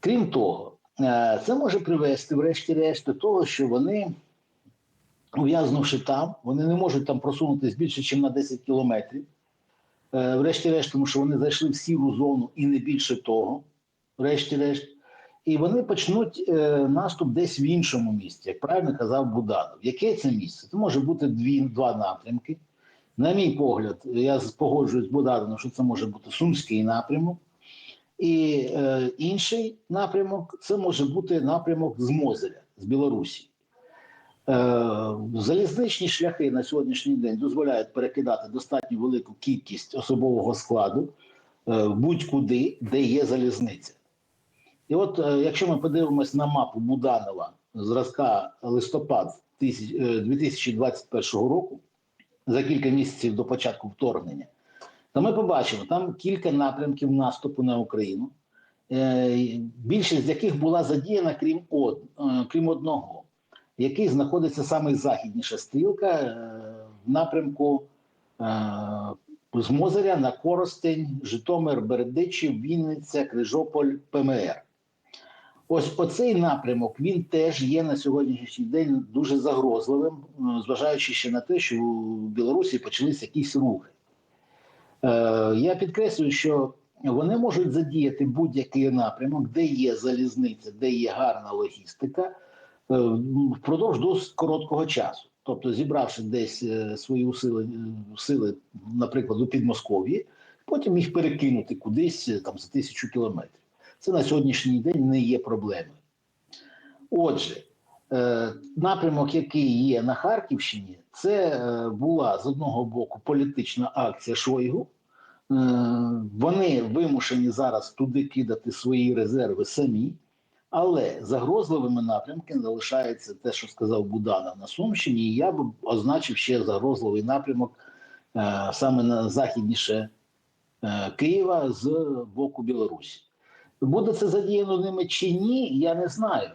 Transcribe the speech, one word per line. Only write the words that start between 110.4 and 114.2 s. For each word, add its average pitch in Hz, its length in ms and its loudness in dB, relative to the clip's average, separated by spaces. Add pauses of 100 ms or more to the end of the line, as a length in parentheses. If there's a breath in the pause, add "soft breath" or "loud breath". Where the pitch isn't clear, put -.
це, 196 360 2
е, 120 400 -2
була 123 500 2
з - 80 -6
одного 139 380 -2
боку 117 400 -6
політична 139 680 0
акція 117 420 -2